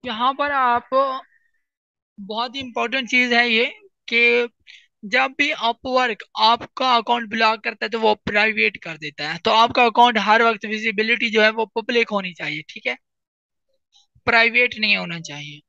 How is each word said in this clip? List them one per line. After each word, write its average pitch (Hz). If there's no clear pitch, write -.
यहाँ 247
पर 285
आप, 240
बहुत 220
ही 277
important 240
चीज 247
है 240
ये 233
कि 240
जब 262
भी 294
Upwork 240
आपका 233
account 233
block 226
करता 226
है 220
तो 226
वो 214
private 214
कर 160
देता 151
है। 165
तो 220
आपका 240
account 240
हर 214
वक्त 226
visibility 220
जो 214
है 214
वो 226
पब्लिक 233
होनी 190
चाहिए, 156
ठीक -
है, 247
Private 233
नहीं 208
होना 170
चाहिए। 147